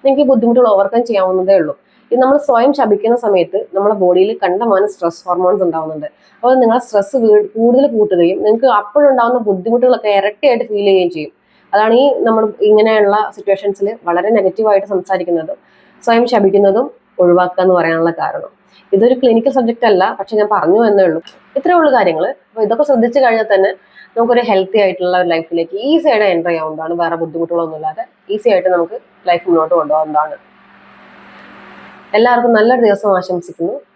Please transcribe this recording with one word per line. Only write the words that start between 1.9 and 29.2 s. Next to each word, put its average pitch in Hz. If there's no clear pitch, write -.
ഇത് 240
നമ്മൾ 269
സ്വയം 269
ശപിക്കുന്ന 226
സമയത്ത് 196
നമ്മുടെ 208
ബോഡിയിൽ 185
കണ്ടമാനം 196
സ്ട്രെസ് 170
ഹോർമോൺസ് 180
ഉണ്ടാവുന്നുണ്ട്. 160
അപ്പോൾ 247
നിങ്ങളെ 233
സ്ട്രെസ് 214
വീ-, 208
കൂടുതൽ 240
കൂട്ടുകയും 196
നിങ്ങൾക്ക് 226
അപ്പോഴുണ്ടാവുന്ന 247
ബുദ്ധിമുട്ടുകളൊക്കെ 226
ഇരട്ടിയായിട്ട് 208
ഫീൽ 202
ചെയ്യുകയും 185
ചെയ്യും. 151
അതാണ് 220
ഈ 254
നമ്മൾ 220
ഇങ്ങനെയുള്ള 214
സിറ്റുവേഷൻസിൽ 196
വളരെ 175
നെഗറ്റീവായിട്ട് 196
സംസാരിക്കുന്നതും 180
സ്വയം 233
ശപിക്കുന്നതും 202
ഒഴിവാക്കുക 180
എന്ന് 185
പറയാനുള്ള 165
കാരണം. -
ഇതൊരു 226
ക്ലിനിക്കൽ 233
സബ്ജക്റ്റ് 233
അല്ല, 190
പക്ഷെ 196
ഞാൻ 208
പറഞ്ഞു 185
എന്നേ 202
ഉള്ളൂ. 165
ഇത്രയേ 349
ഉള്ളൂ 302
കാര്യങ്ങൾ. 185
അപ്പൊ 220
ഇതൊക്കെ 226
ശ്രദ്ധിച്ചു 247
കഴിഞ്ഞാൽ 226
തന്നെ 196
നമുക്കൊരു 240
ഹെൽത്തി 190
ആയിട്ടുള്ള 185
ഒരു 180
ലൈഫിലേക്ക് 165
ഈസി 285
ആയിട്ട് 220
എൻ്റർ 170
ചെയ്യാവുന്നതാണ്. 160
വേറെ 170
ബുദ്ധിമുട്ടുകളൊന്നും 165
ഇല്ലാതെ 156
ഈസി 208
ആയിട്ട് 185
നമുക്ക് 175